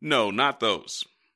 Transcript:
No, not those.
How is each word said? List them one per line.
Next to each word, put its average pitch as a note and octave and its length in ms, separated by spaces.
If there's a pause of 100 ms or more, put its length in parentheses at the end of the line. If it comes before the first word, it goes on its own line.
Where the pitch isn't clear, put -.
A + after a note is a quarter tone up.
No, C3 300
not C3 300
those. G#2 420 (340)